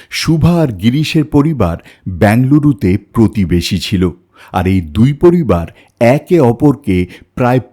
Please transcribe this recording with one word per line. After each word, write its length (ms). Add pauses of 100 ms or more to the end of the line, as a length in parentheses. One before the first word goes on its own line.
(100)
শুভা 520
আর 60
গিরিশের 580
পরিবার 520 (320)
বেঙ্গালুরুতে 880
প্রতিবেশী 800
ছিল, 340 (400)
আর 160
এই 140
দুই 320
পরিবার 540 (320)
একে 400
অপরকে 680 (280)
প্রায় 240 (140)